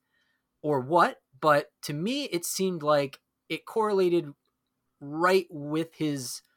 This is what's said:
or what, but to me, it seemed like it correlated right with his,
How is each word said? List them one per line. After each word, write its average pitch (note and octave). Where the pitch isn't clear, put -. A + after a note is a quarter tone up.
or D3
what, E3+
but D3
to -
me, A#3
it E3+
seemed F3+
like D3
it D#3+
correlated F#3
right F3
with D#3
his, C#3+